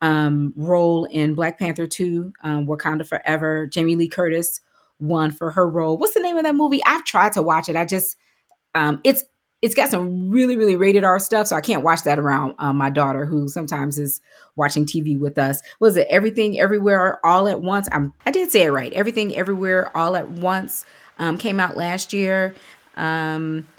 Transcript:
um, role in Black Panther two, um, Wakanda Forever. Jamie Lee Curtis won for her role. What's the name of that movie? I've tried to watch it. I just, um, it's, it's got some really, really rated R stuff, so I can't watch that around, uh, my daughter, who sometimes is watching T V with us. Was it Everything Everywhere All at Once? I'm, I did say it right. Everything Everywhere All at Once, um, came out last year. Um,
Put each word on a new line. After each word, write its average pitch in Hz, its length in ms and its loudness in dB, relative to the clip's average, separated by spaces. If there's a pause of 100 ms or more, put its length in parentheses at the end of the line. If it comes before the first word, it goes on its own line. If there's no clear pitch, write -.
um, 147 560 0
role 170 480 2
in 151 300 0
Black 165 240 -4
Panther 170 280 -4
two, 175 460 -4 (100)
um, 147 240 -2
Wakanda 156 400 -4
Forever. 156 600 -4
Jamie 165 300 0
Lee 165 120 0
Curtis 165 540 -4 (380)
won 156 320 0
for 160 180 -6
her 175 180 2
role. 160 300 0
What's 339 160 0
the 440 60 2
name 349 160 -2
of 320 80 0
that 302 100 2
movie? 285 320 2
I've 320 180 2
tried 208 280 2
to 180 100 0
watch 160 260 0
it. 160 80 -2
I 170 80 0
just, 185 320 -4 (580)
um, 151 280 0
it's, 262 220 4 (380)
it's 233 120 0
got 269 160 2
some 180 400 -2
really, 247 260 2
really 208 200 4
rated 196 280 4
R 190 140 4
stuff, 214 280 0
so 175 100 0
I 156 40 0
can't 156 220 -2
watch 165 200 2
that 147 160 2
around, 143 400 0
uh, 143 140 -2
my 139 160 0
daughter, 139 380 0
who 147 220 -2
sometimes 147 500 -6
is 143 220 -4 (360)
watching 147 300 0
T 165 140 -4
V 151 160 0
with 143 200 -2
us. 139 240 0 (200)
Was 214 160 6
it 175 120 2
Everything 214 500 2
Everywhere 196 680 2
All 185 220 4
at 196 120 -2
Once? 196 320 -2
I'm, 143 200 -2 (140)
I 269 40 -2
did 370 200 0
say 196 120 6
it 156 80 4
right. 131 220 -2
Everything 214 440 -2
Everywhere 185 600 0
All 170 200 0
at 165 140 -4
Once, 180 560 -4 (320)
um, 165 180 -2
came 196 240 -2
out 180 160 -2
last 175 360 -6
year. 190 420 0 (420)
Um, 160 680 -4 (120)